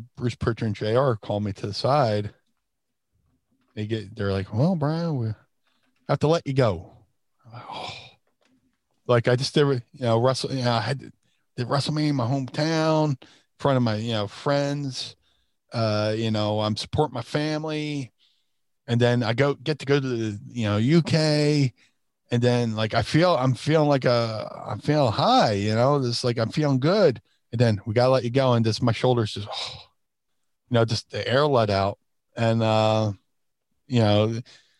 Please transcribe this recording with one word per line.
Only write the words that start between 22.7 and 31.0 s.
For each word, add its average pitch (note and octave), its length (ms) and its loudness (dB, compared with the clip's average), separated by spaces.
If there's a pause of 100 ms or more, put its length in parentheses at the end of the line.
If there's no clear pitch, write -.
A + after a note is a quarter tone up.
like, A2 180 -2
I A#2 80 2
feel, E3 340 2
I'm C3 180 0
feeling D3+ 360 2
like C#3 160 2
a, A#2 640 -2
I'm G#2+ 120 -8
feeling D3 320 2
high, E3+ 420 2
you G#2 220 0
know, C3+ 240 2
this, A#2+ 240 -4
like, A#2+ 140 -2
I'm A#2 120 0
feeling C#3+ 300 0
good. E3 420 2 (300)
And A#2 80 -2
then, A2+ 260 2
"We A2 80 -4
gotta B2 180 4
let B2+ 120 2
you A#2+ 80 -4
go." C3 220 4
And A2+ 120 4
just, A2 160 -2
my A#2+ 100 2
shoulders A#2+ 420 0
just, G#2 180 -10
oh, - 260 -10 (920)
you A#2+ 60 0
know, A2+ 100 4
just A2 260 -4